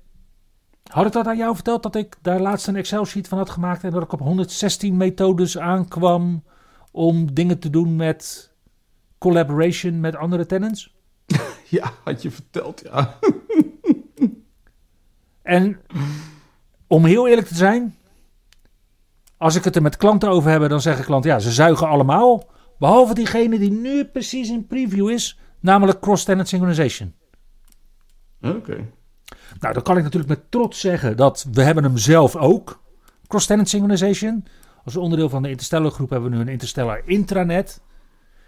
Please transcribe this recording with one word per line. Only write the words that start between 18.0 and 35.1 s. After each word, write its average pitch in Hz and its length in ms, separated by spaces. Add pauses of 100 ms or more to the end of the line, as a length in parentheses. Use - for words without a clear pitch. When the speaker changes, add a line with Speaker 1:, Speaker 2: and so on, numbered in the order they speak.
Speaker 1:
als 165 180
ik 180 80
het 180 120
er 170 60
met 147 160
klanten 208 320
over 160 220
heb, 151 180
dan 147 120
zeggen 135 240
klanten, 143 260
"Ja, 127 80
ze 113 120
zuigen 160 360
allemaal, 156 560 (360)
behalve 220 340
diegene 226 460
die 196 120
nu 262 340
precies 247 440
in 233 180
preview 208 420
is, - 300 (200)
namelijk 190 420
cross-tenant 190 460
synchronization." 160 680 (1300)
Speaker 2:
Oké. 147 440 (720)
Speaker 1:
Nou, 113 140
dan 123 100
kan 180 140
ik 170 60
natuurlijk 147 260 (100)
met - 120
trots 240 280
zeggen 135 380
dat 135 340
we 127 120
hebben 156 200
hem 131 140
zelf 139 380
ook, - 480 (440)
cross-tenant 208 420
synchronization. 202 760 (380)
Als 120 140
onderdeel 165 320